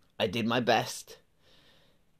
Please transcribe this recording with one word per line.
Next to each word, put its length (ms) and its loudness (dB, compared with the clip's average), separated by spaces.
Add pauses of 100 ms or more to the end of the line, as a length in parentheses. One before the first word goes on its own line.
(180)
I 80 0
did 200 -2
my 140 2
best. 580 0 (1000)